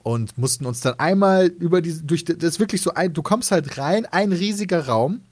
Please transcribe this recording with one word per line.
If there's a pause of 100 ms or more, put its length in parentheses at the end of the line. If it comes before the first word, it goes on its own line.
und
mussten
uns
dann
einmal
über
die,
durch,
das
ist
wirklich
so
ein,
du
kommst
halt
rein,
ein
riesiger
Raum, (100)